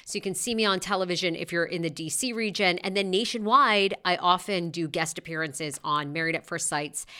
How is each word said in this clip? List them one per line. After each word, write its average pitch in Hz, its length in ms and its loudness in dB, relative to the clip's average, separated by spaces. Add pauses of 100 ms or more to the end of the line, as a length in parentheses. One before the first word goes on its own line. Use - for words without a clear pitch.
So - 80 -8
you 202 80 -4
can 190 140 -4
see - 180 -2
me 220 100 2
on 196 140 4
television 185 560 0
if 165 160 -8
you're 170 140 0
in 170 180 -2
the 165 80 0
D 160 180 -6
C 247 240 -2
region. 214 520 2
And 190 120 -2
then 196 140 2
nationwide, 214 920 4
I 180 100 2
often 180 560 2
do 165 160 -2
guest 160 320 -2
appearances 160 640 -6
on 147 300 -2
Married 165 240 0
at 160 100 -8
First - 220 -4
Sight's 151 360 -4 (160)